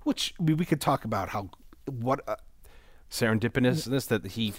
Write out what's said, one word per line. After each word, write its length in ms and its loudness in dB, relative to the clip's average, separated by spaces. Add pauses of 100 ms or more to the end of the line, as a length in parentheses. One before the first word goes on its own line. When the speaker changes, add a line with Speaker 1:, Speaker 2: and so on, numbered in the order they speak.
Speaker 1:
which 360 -2
we, 160 4
we 100 2
could 160 0
talk 240 0
about 260 -2
how 200 -6 (380)
what, 400 -2
uh, 80 -4 (760)
Speaker 2:
Serendipitousness 960 2
that 180 0
he 320 -2